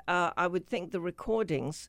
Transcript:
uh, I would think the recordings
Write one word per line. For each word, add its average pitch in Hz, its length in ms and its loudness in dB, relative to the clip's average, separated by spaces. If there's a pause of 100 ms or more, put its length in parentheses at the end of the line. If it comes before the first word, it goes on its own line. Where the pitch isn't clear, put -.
uh, 175 300 4
I 180 80 4
would 180 200 -2
think 180 240 -4
the 185 100 -4
recordings 170 880 -2